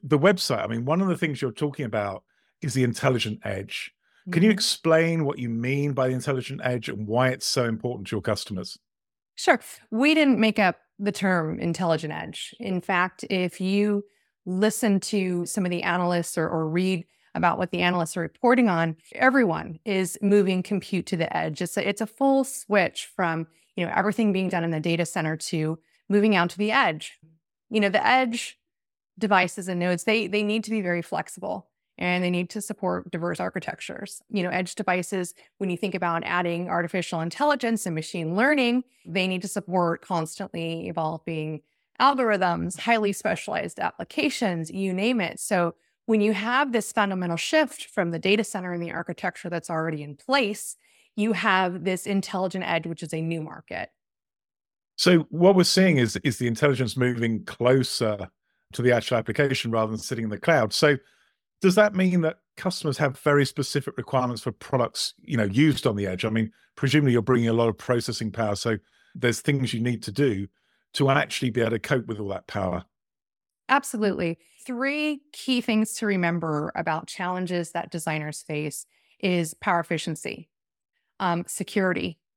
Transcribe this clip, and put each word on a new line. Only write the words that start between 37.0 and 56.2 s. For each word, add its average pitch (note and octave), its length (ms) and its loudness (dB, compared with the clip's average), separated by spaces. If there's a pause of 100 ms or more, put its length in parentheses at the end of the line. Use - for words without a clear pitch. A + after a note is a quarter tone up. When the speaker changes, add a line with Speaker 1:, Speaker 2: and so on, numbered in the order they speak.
Speaker 2:
intelligence A#3 640 0
and E3+ 100 -4
machine D#3+ 400 -4
learning, B3+ 480 2 (220)
they F#3 200 0
need F#3 180 -2
to G3+ 40 -8
support F3 540 0
constantly E3 880 -6
evolving D#3 720 -6 (360)
algorithms, F#3+ 800 2
highly G#3+ 360 2
specialized - 640 -4
applications, F#3 920 -2
you F#3+ 240 -4
name G#3+ 280 0
it. - 180 -4
So F3 360 0 (320)
when A3 120 4
you G#3 140 4
have A#3+ 400 0
this A3 180 -2
fundamental F#3 460 0
shift - 480 0
from E3+ 260 -2
the E3 80 -4
data G3+ 240 2
center F3+ 300 -6
and F3 100 -4
the E3 80 -8
architecture - 580 -8
that's E3 200 -6
already D#3+ 340 -2
in D3 140 -14
place, A#3+ 580 -2 (400)
you G#3+ 160 0
have F#3 540 2
this F#3 200 -2
intelligent F#3+ 600 -2
edge, E3 180 -2
which E3 160 -8
is D#3+ 120 -8
a D#3+ 80 -4
new E3 200 -4
market. - 500 -12 (1040)
Speaker 1:
So F3 220 6 (100)
what F3+ 260 6
we're F3+ 80 8
seeing F#3 360 6
is, - 180 2
is C#3+ 200 0